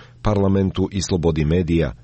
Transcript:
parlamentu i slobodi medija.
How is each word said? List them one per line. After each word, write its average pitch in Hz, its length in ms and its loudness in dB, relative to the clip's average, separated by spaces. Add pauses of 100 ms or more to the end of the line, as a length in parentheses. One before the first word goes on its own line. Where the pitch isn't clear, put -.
(220)
parlamentu 98 720 0
i 98 100 -2
slobodi 80 420 0
medija. 80 480 0 (120)